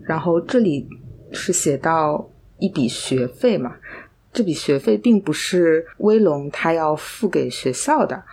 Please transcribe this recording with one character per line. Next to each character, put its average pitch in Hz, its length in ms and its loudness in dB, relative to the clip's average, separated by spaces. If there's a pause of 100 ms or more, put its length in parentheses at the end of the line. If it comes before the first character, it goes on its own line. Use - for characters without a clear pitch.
然 160 160 -4
后 170 220 0
这 247 180 0
里 156 280 0 (460)
是 - 200 -4
写 147 260 0
到 156 500 -2 (300)
一 196 100 0
笔 135 200 0
学 - 400 -2
费 226 280 0
嘛， 127 200 -6 (560)
这 247 100 0
笔 180 100 -2
学 143 260 0
费 110 200 2
并 220 200 4
不 190 140 -2
是 165 540 2 (120)
威 214 200 4
龙 147 320 2
他 165 220 -2
要 156 240 0
付 - 320 -6
给 139 200 0
学 127 240 -4
校 277 320 0
的， 139 180 -4 (100)